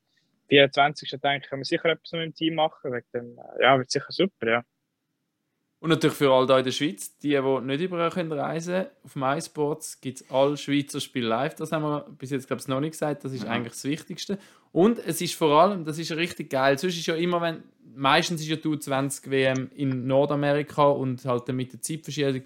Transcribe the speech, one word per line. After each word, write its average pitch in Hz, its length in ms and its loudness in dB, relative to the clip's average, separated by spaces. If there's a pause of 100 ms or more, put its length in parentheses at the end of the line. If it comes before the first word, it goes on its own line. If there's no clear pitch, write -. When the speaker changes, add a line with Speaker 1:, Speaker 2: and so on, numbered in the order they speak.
(480)
Speaker 1:
vierundzwanzigsten, 139 720 4
denke 143 240 -2
ich, - 60 -20
können 139 100 -6
wir 135 60 -8
sicher 165 240 0
etwas - 220 -6
mit 165 100 -6
dem 160 120 -10
Team 160 220 -2
machen. 156 360 -2
Wegen 120 220 -8
dem, 120 240 -10
äh, - 240 -6
ja, 131 160 6
wird 127 120 -4
sicher - 200 -4
super, 160 380 -2
ja. 117 140 0 (1160)
Speaker 2:
Und 160 120 -2
natürlich 156 260 4
für 135 160 4
alle 127 140 6
da 131 120 6
in 131 60 2
der 127 80 -2
Schweiz, - 460 -6
die, 147 120 -4
die 135 300 2
nicht 135 220 -4
überall 170 280 -2
können 165 220 -4
reisen 151 420 -4
können, 185 160 -4 (140)
auf - 100 -20
MySports 151 840 -4
gibt's 127 300 -12
alle 139 260 2
Schweizer 143 440 -2
Spiele 120 280 -4
live. 123 260 -2
Das 156 160 -10
haben 156 120 -2
wir 147 240 -4 (120)
bis 131 120 -12
jetzt, 131 160 -4
glaub 120 120 -4
ich, - 80 -14
noch 135 140 -2
nicht 156 120 -4
gesagt. 151 320 -4
Das 135 80 -8
ist 120 120 -8
Speaker 3:
Mhm. 107 60 -6
Speaker 2:
eigentlich 120 240 -4
das - 100 -14
Wichtigste. 160 540 -6 (340)
Und 220 260 4
es 156 220 -6
ist 175 140 -4
vor 156 260 4
allem, 185 240 2
das 151 140 -6
ist 165 180 -8
richtig 165 340 -4
geil. 135 280 4
Sonst 180 180 -2
ist 160 100 -8
ja 165 80 0
immer, 175 280 0
wenn, 165 200 -4 (320)
meistens 156 460 2
ist 156 80 -8
ja 156 80 0
die 160 120 -6
U 156 80 0
zwanzig 139 540 -4
W 135 140 2
M 131 300 0
in 131 320 -4
Nordamerika 143 800 2
und 135 380 0
halt 123 240 -2
dann 127 80 -4
mit 127 160 -6
der - 100 -14
Zeitverschiebung 139 640 -4